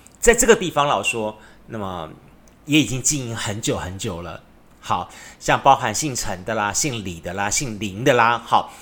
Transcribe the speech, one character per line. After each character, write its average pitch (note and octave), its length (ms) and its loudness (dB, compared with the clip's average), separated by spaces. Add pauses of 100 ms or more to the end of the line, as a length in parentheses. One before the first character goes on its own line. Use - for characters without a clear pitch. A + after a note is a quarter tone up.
(180)
在 - 160 6
这 - 120 2
个 A3 80 8
地 F#3+ 160 0
方 C#3+ 160 0
来 A2 160 0
说， G#2+ 360 -4 (300)
那 A#2+ 100 -10
么 F2+ 320 -8 (560)
也 D3 120 4
已 C#3 60 6
经 A#2+ 180 -4
经 C3 260 -2
营 A2+ 60 -8
很 A2 280 -6
久 A#2 160 -2
很 F2 200 -8
久 F#2 220 -6
了。 E2+ 220 -12 (400)
好， F2+ 280 -4 (280)
像 C3+ 220 2
包 C3+ 140 8
含 A#2+ 200 0
姓 C#3 200 -4
陈 F#2 300 -6
的 A2 100 -4
啦、 G#2 180 0
姓 A#2 320 -4
李 F2 160 -10
的 F2 120 -8
啦、 G2+ 180 -4
姓 A2 300 -4
林 G#2 240 -6
的 C#3 100 6
啦， A#2 240 4
好， - 440 0